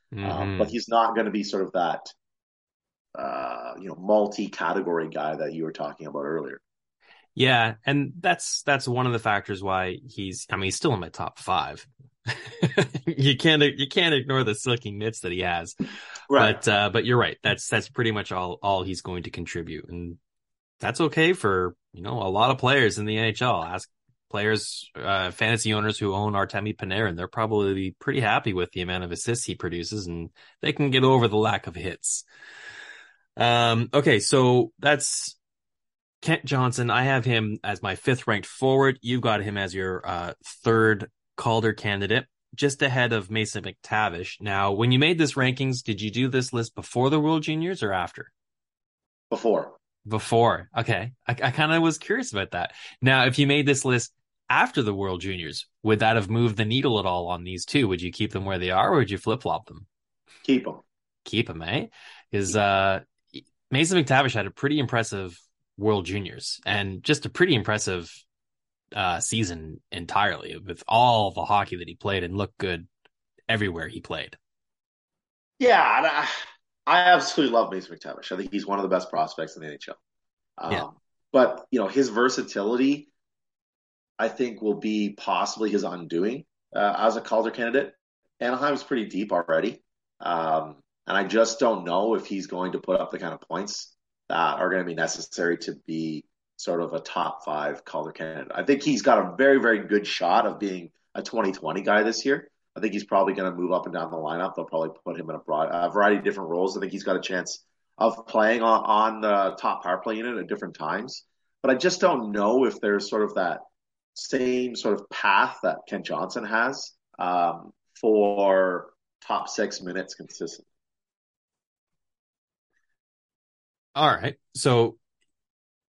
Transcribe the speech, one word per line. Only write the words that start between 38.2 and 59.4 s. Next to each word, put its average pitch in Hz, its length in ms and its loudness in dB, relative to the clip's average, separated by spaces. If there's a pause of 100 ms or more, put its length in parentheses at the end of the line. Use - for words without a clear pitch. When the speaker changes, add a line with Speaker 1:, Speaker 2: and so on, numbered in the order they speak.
Speaker 2:
ranked 107 200 0
forward. 135 540 4
You've 123 200 -2
got 107 220 2
him 101 140 -4
as 95 180 -4
your, 92 320 -4
uh, 87 260 -6 (300)
third 110 480 4 (240)
Calder 113 380 2
candidate, 101 540 -2 (260)
just 143 300 0
ahead 127 280 2
of 107 200 -2
Mason 107 320 -4
McTavish. 92 760 -4
Now, 98 340 0
when 117 180 2
you 127 80 6
made 165 180 4
this 151 160 2
rankings, 127 480 0
did 104 180 -4
you 107 120 -6
do 120 160 0
this 127 260 -2
list 117 220 -4
before 123 340 -2
the 151 100 2
World 156 220 2
Juniors 160 400 -4
or 104 100 -2
after? 90 400 -6 (1000)
Speaker 1:
Before. 107 420 2 (340)
Speaker 2:
Before. 107 720 2
Okay. 113 360 -2 (140)
I, 123 40 2
I 127 180 0
kinda 156 320 2
was 160 160 2
curious 247 340 -4
about 98 200 -4
that. 87 220 -4 (280)
Now, 131 240 6
if 131 140 2
you 143 80 6
made 143 180 2
this 139 180 2
list 123 300 0 (340)
after 156 360 2
the 104 100 0
World 95 280 -4
Juniors, 87 440 -8 (160)
would 107 200 2
that 113 160 4
have 98 120 0
moved 113 260 2
the 110 100 0
needle 120 340 2
at 95 80 0
all 87 220 -2
on 87 140 -6
these 92 220 -10
two? 135 220 2
Would 90 160 -2
you 90 80 -6
keep 104 200 -4
them 95 140 -6
where 95 140 -2
they 92 100 -2
are, 95 240 4
or 170 40 6
would 113 120 4
you 98 80 -4
flip-flop - 480 -2